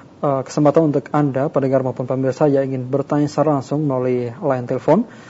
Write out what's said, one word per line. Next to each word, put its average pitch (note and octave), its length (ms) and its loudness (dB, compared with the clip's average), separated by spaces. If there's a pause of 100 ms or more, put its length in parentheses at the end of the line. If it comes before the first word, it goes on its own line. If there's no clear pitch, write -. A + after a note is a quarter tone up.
(180)
eh, C#3 240 -2
kesempatan D3+ 480 2
untuk C#3+ 240 -2
Anda, C#3 380 0
pendengar C3+ 340 2
maupun B2 240 -4
pemirsa C3+ 400 0
yang C3+ 220 2
ingin B2+ 180 -6
bertanya D3 400 0
secara D3 300 0
langsung D3 260 -4
melalui B2+ 480 -2
line C3 320 -4
telepon D3 400 2 (240)